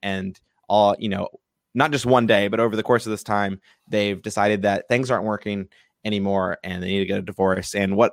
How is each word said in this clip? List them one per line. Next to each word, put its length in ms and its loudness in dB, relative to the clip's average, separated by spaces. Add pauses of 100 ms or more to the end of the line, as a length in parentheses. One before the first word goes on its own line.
and 380 -8 (280)
all, 300 4
you 100 -6
know, 200 -4 (460)
not 180 2
just 120 -2
one 220 4
day, 220 4
but 100 -2
over 160 2
the 80 -4
course 240 2
of 40 -6
this 120 -6
time, 380 -2 (260)
they've 340 -2
decided 420 0
that 260 0
things 240 0
aren't 120 0
working 440 -6 (360)
anymore 600 0
and 180 -8
they 60 -6
need 100 0
to 80 0
get 120 -4
a 40 -6
divorce. 540 -2
And 200 0
what 160 4